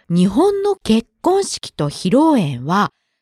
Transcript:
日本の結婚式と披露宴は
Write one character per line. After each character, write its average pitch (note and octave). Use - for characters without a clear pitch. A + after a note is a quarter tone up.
日 F3+
本 G4
の G4+
結 A3
婚 F#4+
式 -
と D3
披 -
露 D4+
宴 C#3+
は F#3